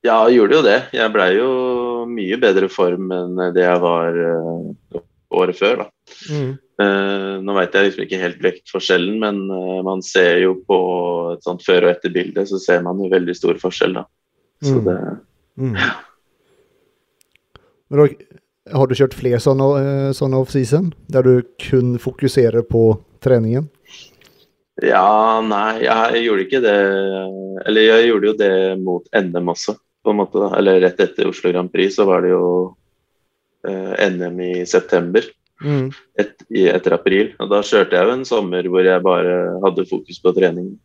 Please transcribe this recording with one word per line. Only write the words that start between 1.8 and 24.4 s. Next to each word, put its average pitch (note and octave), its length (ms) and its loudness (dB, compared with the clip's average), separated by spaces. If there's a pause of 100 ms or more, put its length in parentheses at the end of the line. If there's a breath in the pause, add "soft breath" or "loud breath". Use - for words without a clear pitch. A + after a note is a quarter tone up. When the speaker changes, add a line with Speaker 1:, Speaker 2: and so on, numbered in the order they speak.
Speaker 1:
mye A2+ 340 -4
bedre F#2+ 320 2
form F#2 400 -2
enn F2+ 240 -4 (160)
det F2+ 80 2
jeg F2+ 240 2
var, E2+ 320 0
eh, E2+ 840 -6 (320)
året F2+ 260 0
før G#2 260 0
da. - 60 -16 (400 loud breath)
Speaker 2:
Mm. C#3 240 -6 (200)
Speaker 1:
Eh, G2 640 -2
nå G2 160 -4
vet F2+ 160 0
jeg G2 140 4
liksom G2 180 -4
ikke F#2+ 160 -6
helt F2 220 -6
vektforskjellen, F#2 760 -2
men, G#2 200 -2 (100)
eh, F#2 340 -6
man F#2+ 200 -4
ser F2+ 400 2
jo F#2 120 2 (140)
på G2 80 2 (560)
et E2+ 100 -12
sånt F2+ 220 -8
før F2 220 4
og F2 80 4
etter F2+ 180 -6
bilde, F2+ 340 -4
så G2 140 -6
ser F2+ 220 0
man F2 180 -6
jo F#2+ 80 -4
veldig F2+ 260 0
stor F2+ 200 -2
forskjell F#2 400 -2
da. - 100 -8 (580)
Så C3+ 160 0
Speaker 2:
Mm. A2 60 -2
Speaker 1:
det F2+ 140 -2 (600)
Speaker 2:
Mm. C3 160 -4 (2250 loud breath)
Men C#3+ 80 0
da, D3 80 8 (600)
har C3+ 200 2
du C3 80 0
kjørt C3+ 200 2
flere A#2+ 260 0
sånne, C3+ 260 2 (140)
eh, C#3 320 -2
sånne C3 280 -2
off-season, C#3+ 520 0 (160)
der C3 140 2
du B2+ 200 6 (160)
kun B2 400 0
fokuserer A#2+ 640 0
på A2+ 360 2 (220)
treningen? B2+ 480 0 (1120 loud breath)